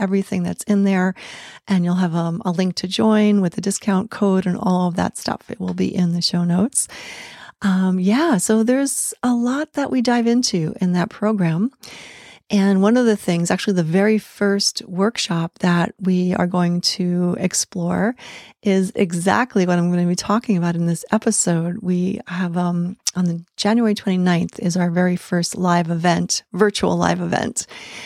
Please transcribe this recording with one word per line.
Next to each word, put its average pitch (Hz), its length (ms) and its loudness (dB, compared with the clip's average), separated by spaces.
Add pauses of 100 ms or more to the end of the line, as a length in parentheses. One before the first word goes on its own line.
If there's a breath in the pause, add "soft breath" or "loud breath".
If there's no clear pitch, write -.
everything 190 420 -2
that's 180 220 -6
in 202 180 2
there, 190 320 2 (540 loud breath)
and 180 160 2
you'll 175 100 0
have, 180 200 2
um, 170 300 -2
a 190 60 -2
link 180 260 -2
to 190 120 -6
join 214 520 4
with 175 140 0
the - 60 -4
discount 196 500 -2
code 190 340 0
and 185 160 -2
all 180 280 2
of 175 80 -4
that 180 200 -2
stuff. - 320 -8
It - 120 -12
will 180 140 -4
be 185 200 -2
in 175 180 2
the 175 100 -2
show 175 220 -2
notes. 180 440 0 (720 loud breath)
Um, 185 380 2
yeah, 247 360 2
so 220 280 2
there's 269 580 0
a 247 100 2
lot 247 420 -2
that - 180 -4
we 262 100 2
dive 240 240 0
into 233 540 0
in 180 140 2
that 175 140 0
program. 196 600 0 (800 loud breath)
And 196 320 4
one 214 160 4
of 247 100 4
the 214 100 4
things, 170 340 0
actually 190 220 0
the 180 100 2
very 196 360 2
first - 680 -2
workshop 180 760 -2
that 175 380 2
we 180 360 0
are 180 120 0
going 175 360 0
to 175 580 0
explore 180 720 -2 (480 loud breath)
is 190 320 2
exactly 190 720 2
what 180 120 2
I'm 175 120 2
gonna 175 160 2
be 175 80 0
talking 208 420 0
about 170 200 0
in 170 100 0
this 170 240 -2
episode. 175 720 0
We 180 460 -2
have, 175 280 -4
um, 175 420 -2 (180)
on 185 80 0
the 170 200 -4 (120)
January 214 400 2
twenty-ninth 180 640 0
is 175 160 -2
our 175 160 2
very 180 240 2
first - 400 -4
live 175 340 0
event, 175 600 0
virtual 190 440 2
live 175 240 0
event. - 460 -4 (400 loud breath)